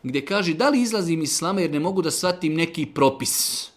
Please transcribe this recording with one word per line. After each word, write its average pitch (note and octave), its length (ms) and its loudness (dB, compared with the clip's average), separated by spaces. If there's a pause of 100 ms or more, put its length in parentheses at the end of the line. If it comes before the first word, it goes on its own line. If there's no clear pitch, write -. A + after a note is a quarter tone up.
gdje C3+ 220 -4
kaže: F#3+ 280 0
„Da A#3+ 160 2
li C4+ 120 4
izlazim F#3 400 0
iz C#3+ 100 -2
islama F#3 300 0
jer D#3 100 0
ne D3 80 -2
mogu F#3 220 0
da D#3+ 100 0
shvatim F3+ 420 0
neki E3 320 -2
propis? - 920 0